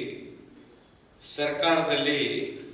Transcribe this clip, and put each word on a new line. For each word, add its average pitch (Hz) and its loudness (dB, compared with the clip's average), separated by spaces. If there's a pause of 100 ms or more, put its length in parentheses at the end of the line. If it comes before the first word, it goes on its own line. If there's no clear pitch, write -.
(1200)
ಸರ್ಕಾರದಲ್ಲಿ 147 2 (200)